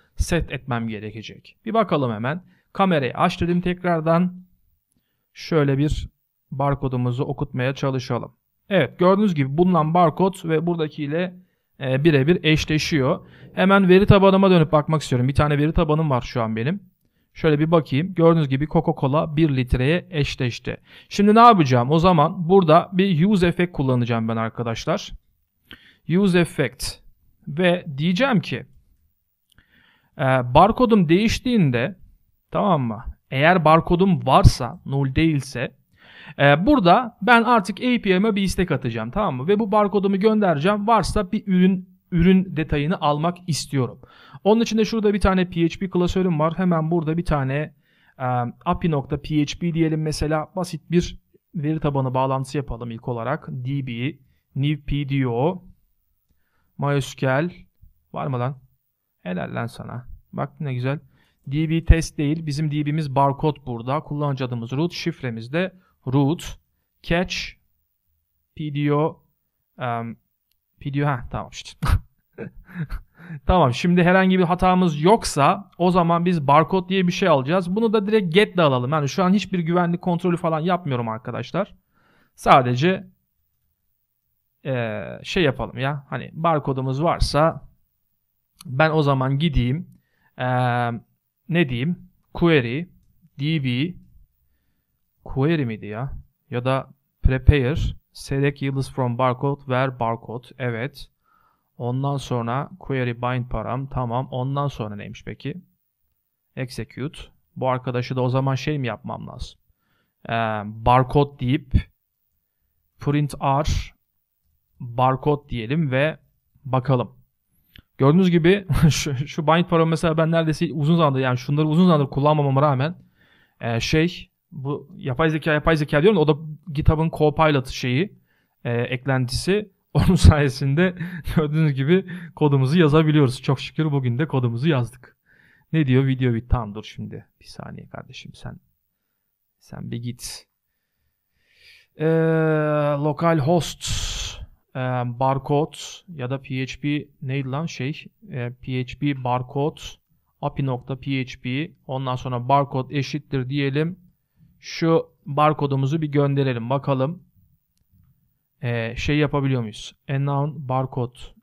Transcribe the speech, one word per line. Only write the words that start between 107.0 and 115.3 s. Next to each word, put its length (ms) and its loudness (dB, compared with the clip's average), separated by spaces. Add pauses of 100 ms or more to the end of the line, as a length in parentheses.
Bu 140 -4
arkadaşı 460 -4
da 60 -2
o 80 0
zaman 260 0
şey 240 -4
mi 80 -4
yapmam 400 -10
lazım? 320 -14 (680)
Ee, 40 -4 (320)
barcode 760 2
deyip 500 0 (1080)
print 420 -2
R 520 -2 (840)
barcode 720 -2